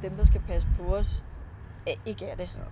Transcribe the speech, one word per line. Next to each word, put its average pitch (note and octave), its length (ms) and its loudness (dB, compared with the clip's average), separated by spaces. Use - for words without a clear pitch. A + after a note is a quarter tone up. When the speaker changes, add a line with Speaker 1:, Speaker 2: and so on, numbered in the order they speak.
Speaker 1:
dem, - 160 -6
der F3 80 6
skal - 160 10
passe - 260 0
på F3+ 160 0
os, - 280 -2
er, D#3+ 60 -2
ikke G#3+ 200 -8
er D3+ 100 -8
det. F3+ 200 -8
Speaker 2:
Ja. - 60 -10